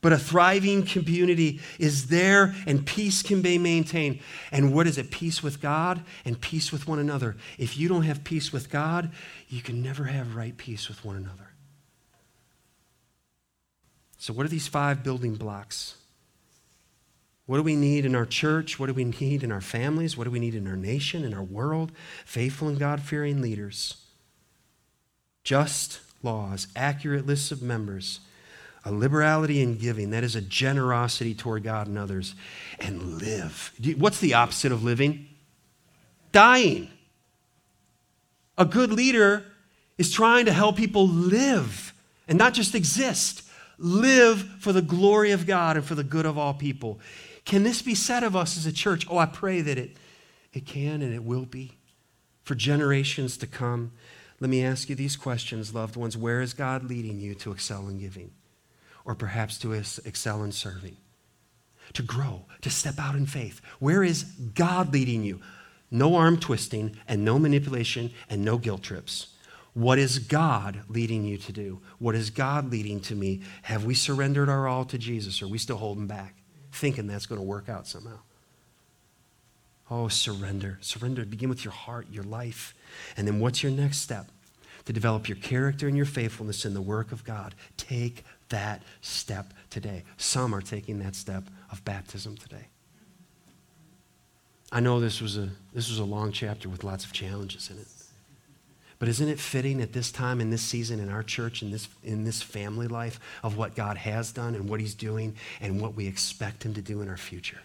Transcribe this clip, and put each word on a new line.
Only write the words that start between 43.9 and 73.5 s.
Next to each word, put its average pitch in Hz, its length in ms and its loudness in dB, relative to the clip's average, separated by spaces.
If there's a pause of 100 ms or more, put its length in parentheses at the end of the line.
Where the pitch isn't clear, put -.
for 208 120 0
the 185 120 6
glory 202 480 6
of 180 160 2
God 170 300 4
and 143 80 0
for 160 100 -4
the 147 80 -2
good 156 240 0
of 151 100 0
all 143 160 0
people. 127 460 -4 (440)
Can 196 200 4
this 226 180 2
be 233 140 0
said 240 280 2
of 208 120 2
us 170 200 2
as 165 120 -2
a 156 40 0
church? 165 380 0
Oh, 175 80 0
I 170 80 6
pray 185 360 0
that 147 180 0
it, - 180 -8 (560)
it 135 140 -10
can 147 340 -4
and 127 120 -2
it 117 100 -6
will 123 220 -2
be 131 260 -14 (720)
for - 100 -2
generations 139 840 2
to - 100 -8
come. 120 460 -4 (460)
Let 131 120 0
me 127 120 2
ask 131 260 -2
you 143 60 -4
these 139 200 -4
questions, 113 580 -6
loved 110 220 -6
ones. 117 200 -6
Where 117 260 0
is 123 120 -4
God 131 300 -4
leading 117 360 -6
you 101 160 -6
to 101 160 -10
excel 98 360 -8
in 98 120 -8
giving? 95 300 -12 (800)
Or 123 60 -4
perhaps 107 460 -4
to 110 160 -4
ex-, 104 240 -8
excel 107 440 -6
in 104 80 -6
serving? 95 460 -10 (960)
To - 80 -4
grow, 117 440 -4 (160)
to 135 100 -4
step 143 260 -4
out 143 160 -2
in 139 140 0
faith. 120 340 -8 (160)
Where 170 260 4
is 165 200 2
God 170 680 0
leading 123 320 2
you? 95 180 -4 (500)
No 139 240 6
arm 165 240 8
twisting 110 580 -2 (100)
and 104 160 0
no 113 140 6
manipulation 139 720 2 (160)
and 101 160 -2
no 110 140 2
guilt 107 240 -2
trips. - 460 -10 (480)
What 123 240 6
is 131 180 2
God 113 720 0
leading 110 340 -2
you 101 140 -4
to 95 140 -12
do? 98 300 -10 (180)
What 117 160 0
is 110 160 -2
God 135 400 -2
leading 104 300 -4
to 110 120 -8
me? 98 280 -2 (200)